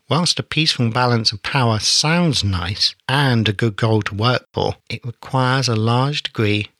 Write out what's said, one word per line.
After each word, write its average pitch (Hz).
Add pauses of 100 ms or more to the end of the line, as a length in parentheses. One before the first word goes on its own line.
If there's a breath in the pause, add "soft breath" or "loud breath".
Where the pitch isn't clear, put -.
whilst 156
a -
peaceful 147
balance 120
of 101
power 117
sounds 160
nice 95 (120)
and 127
a 104
good 107
goal 110
to 101
work 117
for, 98 (140)
it -
requires 127
a 117
large 123
degree 104 (120)